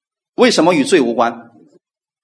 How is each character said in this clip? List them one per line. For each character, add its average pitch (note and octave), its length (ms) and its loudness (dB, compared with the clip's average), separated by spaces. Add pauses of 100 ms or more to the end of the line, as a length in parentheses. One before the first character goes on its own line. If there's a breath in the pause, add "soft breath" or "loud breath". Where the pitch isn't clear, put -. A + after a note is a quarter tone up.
(360)
为 A#3+ 140 2
什 D#3+ 140 0
么 F3 100 2
与 C4+ 100 0
罪 F#3 180 0
无 A#2 120 -4
关？ A#2 380 -4 (720)